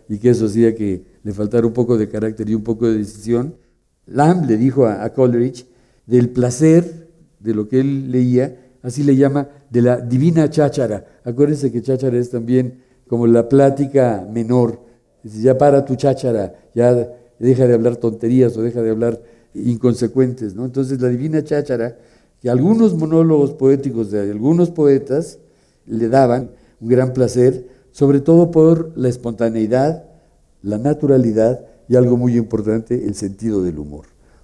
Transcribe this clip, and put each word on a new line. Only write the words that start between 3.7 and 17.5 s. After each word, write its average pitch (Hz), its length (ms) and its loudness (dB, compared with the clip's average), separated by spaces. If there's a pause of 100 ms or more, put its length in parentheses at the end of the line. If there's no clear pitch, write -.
Lamb 156 400 0
le 113 120 2
dijo 127 280 2
a, 104 180 -2
a 113 80 -6
Coleridge 127 540 0 (400)
del 123 240 2
placer 139 800 0 (300)
de 107 140 -4
lo 107 140 -4
que 131 140 0
él 135 300 -4
leía, 123 600 0 (100)
así 127 220 -6
le 139 140 4
llama, 139 320 0 (200)
de 120 120 0
la 123 180 2
divina 143 500 0
cháchara. 131 560 -2 (200)
Acuérdense 135 460 0
que 117 100 -4
cháchara 127 360 -2
es 123 120 -2
también 123 540 -4 (240)
como 117 200 0
la 117 200 4
plática 135 840 2
menor. 117 500 0 (420)
Dice, 107 180 -14
"Ya 127 160 4
para 143 280 4
tu 135 100 -4
cháchara, 120 600 -2 (180)
ya 120 200 2 (460)
deja 127 280 2